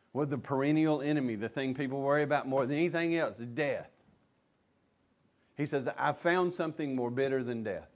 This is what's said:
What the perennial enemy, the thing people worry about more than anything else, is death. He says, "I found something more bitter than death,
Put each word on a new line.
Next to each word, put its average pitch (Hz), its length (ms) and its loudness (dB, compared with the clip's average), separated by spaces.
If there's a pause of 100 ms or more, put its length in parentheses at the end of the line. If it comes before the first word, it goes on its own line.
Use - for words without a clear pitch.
(120)
What 143 180 0
the 135 80 -2
perennial 147 600 2
enemy, 135 360 0
the 107 140 -4
thing 131 240 -4
people 135 260 -4
worry 143 220 4
about 143 260 0
more 135 180 2
than 143 100 0
anything 170 380 2
else, 120 240 -2
is 117 80 -8
death. 123 440 -2 (1700)
He 147 100 -2
says, 135 300 -2
"I 143 160 2
found 175 420 2
something 156 420 -4
more 120 140 0
bitter 135 340 0
than 117 180 -4
death, 92 340 -6